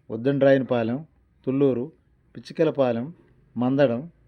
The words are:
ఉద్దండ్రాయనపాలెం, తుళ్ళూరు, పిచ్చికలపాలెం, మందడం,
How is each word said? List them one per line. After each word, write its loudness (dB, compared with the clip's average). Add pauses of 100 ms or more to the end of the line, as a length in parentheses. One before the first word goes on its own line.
ఉద్దండ్రాయనపాలెం, 0 (400)
తుళ్ళూరు, 0 (440)
పిచ్చికలపాలెం, -2 (440)
మందడం, 0 (160)